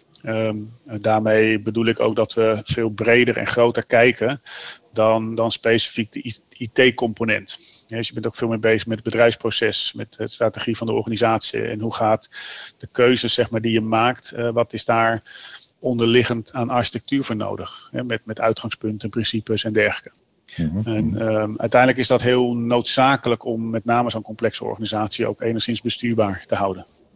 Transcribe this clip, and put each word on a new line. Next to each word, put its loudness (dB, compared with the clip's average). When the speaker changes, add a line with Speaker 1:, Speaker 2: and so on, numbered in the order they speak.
Speaker 1:
Ehm, -2
en -10
daarmee 4
bedoel 0
ik 2
ook 2
dat 0
we 2
veel -2
breder 4
en -4
groter 2
kijken 4
dan, 2
dan 0
specifiek 0
de -10
I-, -10
I 4
T-component. -4
Ja, -10
dus -4
je -10
bent -6
ook -6
veel -2
meer -2
bezig 2
met -4
het -10
bedrijfsproces, 0
met -12
de -6
strategie -2
van -6
de -2
organisatie 0
en -6
hoe -4
gaat 0
de -16
keuzes, 4
zeg 0
maar, -2
die 0
je 4
maakt, 0
eh, -4
wat 0
is -6
daar 2
onderliggend 2
aan -4
architectuur -2
voor -4
nodig, -8
hè, -6
met, -4
met -10
uitgangspunten, -4
principes -2
en -4
dergelijke. 0
Speaker 2:
Mhm. -2
Speaker 1:
En, 0
Speaker 2:
Mhm. -2
Speaker 1:
ehm, 0
uiteindelijk 4
is 0
dat 2
heel 2
noodzakelijk 0
om -4
met -4
name 2
zo'n -6
complexe -4
organisatie -4
ook -6
enigszins -2
bestuurbaar -2
te -4
houden. -2